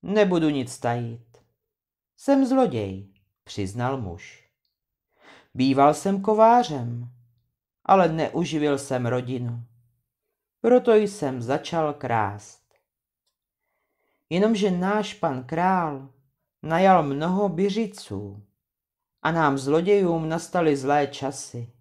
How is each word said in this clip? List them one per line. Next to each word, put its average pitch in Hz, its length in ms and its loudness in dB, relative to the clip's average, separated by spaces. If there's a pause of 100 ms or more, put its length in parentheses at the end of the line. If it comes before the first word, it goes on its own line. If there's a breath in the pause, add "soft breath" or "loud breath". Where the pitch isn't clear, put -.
„Nebudu 180 480 2
nic 131 280 -6
tajit. 117 640 -6 (720)
Jsem 269 300 2
zloděj,“ 110 680 -2 (300)
přiznal 120 560 -6
muž. - 500 -14 (1040 soft breath)
„Býval 139 400 4
jsem 196 280 -2
kovářem, 196 880 2 (720)
ale 185 240 4
neuživil 147 720 -2
jsem 127 280 -4
rodinu. 123 580 -4 (960)
Proto 247 340 4
jsem 156 480 0
začal 147 520 -2
krást. 110 800 -6 (1600)
Jenomže 202 400 2
náš 196 440 -2
pan 131 300 -4
král 160 680 -2 (500)
najal 175 400 4
mnoho 165 460 -2
byřiců 165 960 -6 (760)
a 160 100 -2
nám 147 260 2
zlodějům 165 680 2
nastaly 160 480 0
zlé 139 300 0
časy. 135 760 -10